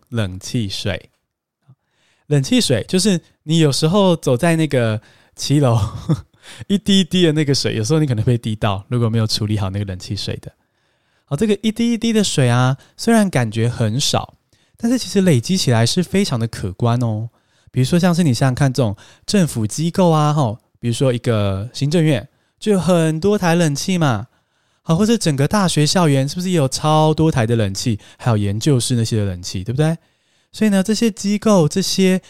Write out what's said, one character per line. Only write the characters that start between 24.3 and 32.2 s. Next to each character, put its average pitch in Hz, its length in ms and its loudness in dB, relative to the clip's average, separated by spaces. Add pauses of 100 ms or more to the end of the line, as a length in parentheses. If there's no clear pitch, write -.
好， 165 140 0
或 208 80 2
者 226 120 4
整 160 160 -2
个 139 140 0
大 208 180 0
学 151 220 2
校 170 220 2
园 135 180 2
是 143 80 -10
不 180 60 -6
是 185 80 -4
也 180 80 0
有 139 100 2
超 156 460 2
多 156 180 2
台 113 160 0
的 117 80 0
冷 104 180 0
气， 104 240 -2 (200)
还 - 120 -2
有 110 80 2
研 101 220 -2
究 143 180 2
室 123 180 -2
那 113 80 0
些 113 140 -2
的 104 80 0
冷 92 160 -6
气， 92 220 -8
对 123 80 -6
不 123 60 -4
对？ 156 200 0 (540)
所 214 160 0
以 - 20 2
呢， 190 140 2
这 220 100 -2
些 226 160 2
机 202 300 -2
构、 196 280 4
这 190 140 -2
些 185 480 2